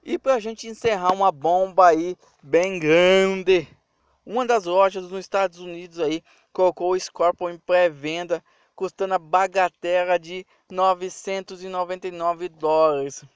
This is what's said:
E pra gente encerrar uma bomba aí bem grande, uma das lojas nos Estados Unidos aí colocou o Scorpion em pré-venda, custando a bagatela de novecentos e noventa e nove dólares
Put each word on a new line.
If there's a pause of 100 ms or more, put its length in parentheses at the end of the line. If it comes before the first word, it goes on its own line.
E
pra
gente
encerrar
uma
bomba
aí (260)
bem
grande, (580)
uma
das
lojas
nos
Estados
Unidos
aí (300)
colocou
o
Scorpion
em
pré-venda, (320)
custando
a
bagatela
de (240)
novecentos
e
noventa
e
nove
dólares (120)